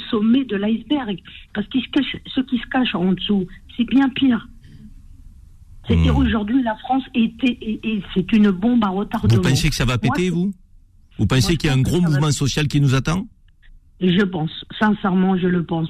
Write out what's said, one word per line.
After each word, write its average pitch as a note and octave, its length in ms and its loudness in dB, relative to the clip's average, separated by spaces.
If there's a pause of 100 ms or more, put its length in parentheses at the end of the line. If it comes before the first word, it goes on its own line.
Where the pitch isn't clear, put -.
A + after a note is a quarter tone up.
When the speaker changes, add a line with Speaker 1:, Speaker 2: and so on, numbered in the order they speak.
(100)
Speaker 1:
sommet A#3 340 2
de G#3 120 -6
l'iceberg. G#3+ 640 -2 (360)
Parce G#3 140 -4
qu'il C4 140 -2
se - 60 -8
cache, - 280 -2 (180)
ce C4 80 0
qui B3+ 160 -2
se - 120 -12
cache B3+ 240 -2
en F#3 180 0
dessous, F#3 340 -2 (320)
c'est A#3+ 100 2
bien C4+ 220 4
pire. B3+ 360 0 (1400)
C'est - 80 4
Speaker 2:
Hmm. E2 160 4
Speaker 1:
qu'aujourd'hui, G#3 500 2
la A3 140 -2
France C4 280 -2 (100)
était, A#3 460 0
et, A3 220 -6
et A3 200 -4 (120)
c'est F#3 200 0
une G#3 160 6
bombe A3 340 2
à G3 60 0
retardement. G3 440 0
Speaker 2:
Vous G#2+ 60 4
pensez C3 300 2
que - 40 -2
ça C3+ 120 -2
va B2+ 80 0
Speaker 1:
Moi, - 200 0
Speaker 2:
péter, F3+ 100 0
Speaker 1:
c'est F#3 60 0
Speaker 2:
vous ? F3+ 220 -2 (680)
Vous A2 80 0
pensez C3+ 160 2
Speaker 1:
moi, F3 100 2
je E3 40 2
Speaker 2:
qu'il D#3 120 -2
y - 20 2
a C3+ 40 2
un C3+ 80 2
Speaker 1:
pense - 40 2
que - 40 0
Speaker 2:
gros F3+ 100 2
Speaker 1:
ça F3 80 2
va - 20 2
Speaker 2:
mouvement D3 220 2
social C#3+ 360 -2
qui D3 140 0
nous C3+ 120 4
attend ? D#3 320 -2 (720)
Speaker 1:
Je F#3 240 2
pense, D#3+ 260 -4 (300)
sincèrement, F#3+ 580 2
je F3+ 80 -2
le F3 180 0
pense, E3 260 -4